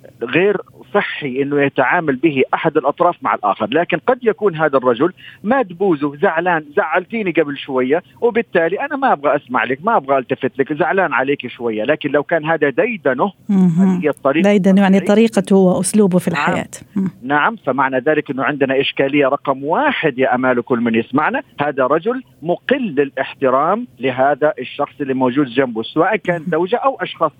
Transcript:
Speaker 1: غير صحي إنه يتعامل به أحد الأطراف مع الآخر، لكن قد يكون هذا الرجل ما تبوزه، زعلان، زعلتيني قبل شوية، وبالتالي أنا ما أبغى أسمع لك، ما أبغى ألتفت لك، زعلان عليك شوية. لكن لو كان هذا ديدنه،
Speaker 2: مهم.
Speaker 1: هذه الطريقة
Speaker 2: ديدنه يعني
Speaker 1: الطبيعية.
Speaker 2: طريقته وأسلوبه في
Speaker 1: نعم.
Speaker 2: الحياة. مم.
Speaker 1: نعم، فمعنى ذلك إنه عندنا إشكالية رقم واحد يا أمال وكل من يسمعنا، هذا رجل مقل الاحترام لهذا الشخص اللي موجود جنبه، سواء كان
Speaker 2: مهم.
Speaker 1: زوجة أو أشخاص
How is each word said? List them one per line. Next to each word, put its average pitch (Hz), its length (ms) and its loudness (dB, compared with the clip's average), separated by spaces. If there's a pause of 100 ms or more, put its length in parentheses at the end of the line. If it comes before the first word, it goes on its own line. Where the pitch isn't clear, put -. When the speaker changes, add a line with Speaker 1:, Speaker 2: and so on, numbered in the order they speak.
(220)
Speaker 1:
غير 180 340 2 (380)
صحي 139 480 -2
إنه 143 200 0
يتعامل 143 540 0
به 139 260 0 (120)
أحد 160 220 -2
الأطراف 156 460 0
مع 110 120 0
الآخر، 104 360 -2
لكن 165 360 -2
قد 254 160 2
يكون 208 340 0
هذا 151 200 0
الرجل 127 360 2 (320)
ما 254 180 2
تبوزه، 170 540 -2
زعلان، 165 480 0 (120)
زعلتيني 185 540 -2
قبل 151 260 0
شوية، 131 460 -2 (180)
وبالتالي 202 600 0
أنا 285 160 -6
ما 269 160 2
أبغى 143 240 2
أسمع 123 280 -2
لك، 127 180 -2
ما 226 140 2
أبغى 135 220 0
ألتفت 131 400 -4
لك، - 140 0
زعلان 170 400 0
عليك 131 340 -2
شوية. 113 380 -4
لكن 147 260 -2
لو 147 120 2
كان 160 220 -2
هذا 151 260 0
ديدنه، 165 640 -2 (160)
Speaker 2:
مهم. 185 500 2
Speaker 1:
هذه 165 100 -2
الطريقة 151 440 2
Speaker 2:
ديدنه 196 300 4
يعني 190 160 4
Speaker 1:
الطبيعية. 208 300 4
Speaker 2:
طريقته 202 280 2
وأسلوبه 185 640 2
في 175 120 0
Speaker 1:
نعم. 165 200 -2
Speaker 2:
الحياة. - 200 -4 (260)
مم. 190 140 -2 (120)
Speaker 1:
نعم، 147 340 0
فمعنى 135 420 -2
ذلك 147 320 0
إنه 131 140 -4
عندنا 135 360 0
إشكالية 139 460 0
رقم 127 380 -2
واحد 165 540 -2
يا 127 160 2
أمال 127 240 0
وكل 120 220 -2
من 117 140 0
يسمعنا، 151 480 0 (180)
هذا 139 260 0
رجل 175 360 -2 (200)
مقل 185 580 -4
الاحترام 139 840 -2 (140)
لهذا 131 580 0
الشخص 139 420 -8
اللي 135 140 -4
موجود 131 320 0
جنبه، 120 360 -2
سواء 185 340 0
كان 175 240 -4
Speaker 2:
مهم. 160 100 -8
Speaker 1:
زوجة 180 260 0
أو 269 240 -2
أشخاص 170 400 -4